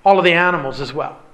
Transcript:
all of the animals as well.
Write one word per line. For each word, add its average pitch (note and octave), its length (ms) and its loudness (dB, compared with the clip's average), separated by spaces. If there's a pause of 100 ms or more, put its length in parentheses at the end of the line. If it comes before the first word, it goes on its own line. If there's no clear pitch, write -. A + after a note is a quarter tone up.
all G3 140 6
of F3 80 0
the F3 80 4
animals E3 480 -2
as C3 100 -10
well. C#3+ 260 -10 (160)